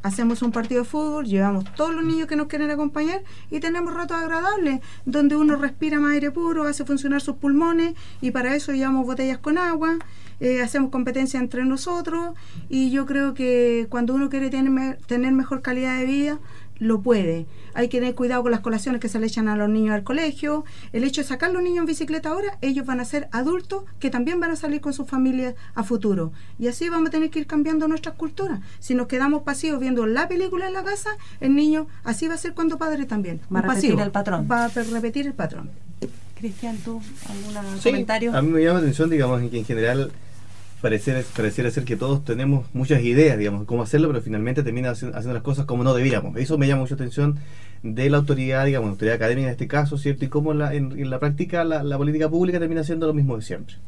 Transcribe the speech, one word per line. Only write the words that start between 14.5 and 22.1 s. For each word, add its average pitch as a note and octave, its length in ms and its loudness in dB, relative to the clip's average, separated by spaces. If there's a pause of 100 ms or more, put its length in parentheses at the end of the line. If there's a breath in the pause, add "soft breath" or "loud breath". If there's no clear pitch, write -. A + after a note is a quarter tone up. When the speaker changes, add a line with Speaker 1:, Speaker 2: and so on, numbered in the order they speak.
Speaker 1:
me-, C4 240 0 (100)
tener B3 280 2
mejor C4 280 0
calidad B3+ 380 -2
de B3+ 60 0
vida, C#4+ 340 0 (380 loud breath)
lo A3 240 2
puede. F3+ 440 2 (280 loud breath)
Hay A#3+ 160 0
que B3 100 0
tener B3 160 0
cuidado B3 260 0
con A#3+ 100 0
las A3+ 100 0
colaciones A3+ 400 -2
que A3+ 80 -4
se A3 100 -2
le A3 80 0
echan A3 220 0
a G#3 80 0
los G#3 120 2
niños G#3+ 240 2
al G#3 100 -2
colegio. D4+ 600 -2 (300 loud breath)
El A3+ 100 0
hecho C#4 180 0
de C4 60 -4
sacar C4+ 220 -2
a F#4 40 0
los F4+ 80 0
niños F4 180 2
en E4+ 60 2
bicicleta D#4 440 -2